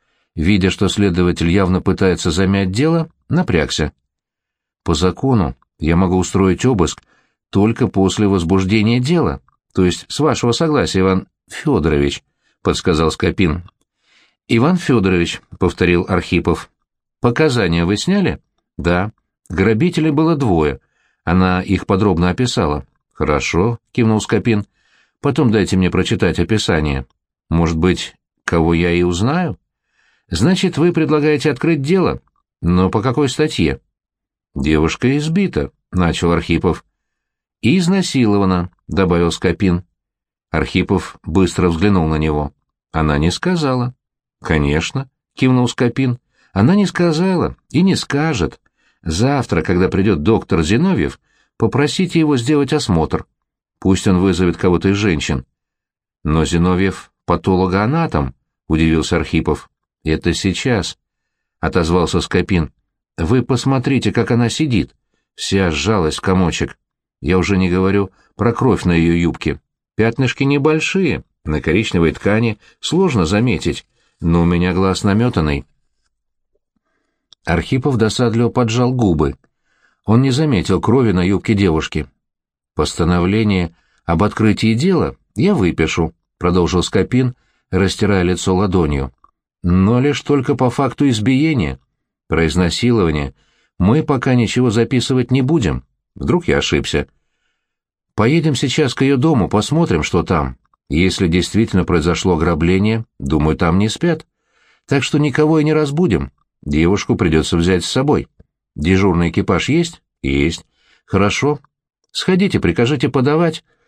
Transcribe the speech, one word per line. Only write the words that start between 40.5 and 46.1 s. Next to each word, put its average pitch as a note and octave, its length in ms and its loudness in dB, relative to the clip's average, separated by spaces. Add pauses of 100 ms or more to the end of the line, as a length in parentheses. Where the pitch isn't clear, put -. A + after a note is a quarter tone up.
Архипов E2+ 720 -2
быстро F2+ 460 0
взглянул E2+ 400 0
на D#2 80 -2
него. D2+ 360 -2 (380)
«Она D#2 280 0
не D#2+ 120 2
сказала». C3 640 -2 (480)
«Конечно», D#2+ 640 -2 (260)
кивнул B2+ 340 2
Скопин. B2 500 -2 (340)